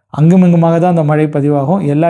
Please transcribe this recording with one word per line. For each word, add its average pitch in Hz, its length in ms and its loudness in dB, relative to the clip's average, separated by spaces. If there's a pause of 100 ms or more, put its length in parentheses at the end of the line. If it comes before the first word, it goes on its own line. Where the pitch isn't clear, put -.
(180)
அங்குமிங்குமாக 170 640 2
தான் 180 120 0
அந்த 165 160 -2
மழை 151 240 0
பதிவாகும். 147 480 -2 (120)
எல்லா 160 160 0